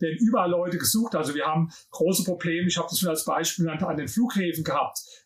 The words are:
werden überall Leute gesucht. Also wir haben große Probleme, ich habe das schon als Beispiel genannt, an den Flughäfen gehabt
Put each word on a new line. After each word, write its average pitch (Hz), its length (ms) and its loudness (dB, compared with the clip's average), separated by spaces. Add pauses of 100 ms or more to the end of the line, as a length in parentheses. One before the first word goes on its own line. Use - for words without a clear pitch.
werden 165 180 -2
überall 214 320 4
Leute 175 280 0
gesucht. 226 360 0
Also 143 200 0
wir 147 120 -2
haben 165 240 2 (200)
große 180 340 2
Probleme, 175 420 -2
ich 170 120 0
habe 165 120 -4
das - 80 -2
schon 175 120 0
als 160 140 -2
Beispiel 170 400 0
genannt, 156 180 -2
an 160 140 -2
den 147 120 -4
Flughäfen 180 560 0
gehabt 143 340 0 (280)